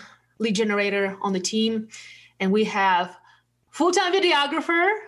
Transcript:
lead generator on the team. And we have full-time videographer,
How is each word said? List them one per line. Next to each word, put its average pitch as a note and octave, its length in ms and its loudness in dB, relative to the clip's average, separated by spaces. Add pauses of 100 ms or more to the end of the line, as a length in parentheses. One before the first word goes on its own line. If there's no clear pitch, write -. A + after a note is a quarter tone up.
(380)
lead A3 180 -2
generator G3+ 680 0
on G3 100 -2
the F#3 80 -2
team. A3 480 -2 (520)
And F#3+ 120 0
we G#3+ 120 4
have F#3 520 0 (540)
full-time F4+ 420 2
videographer, E4+ 760 2 (200)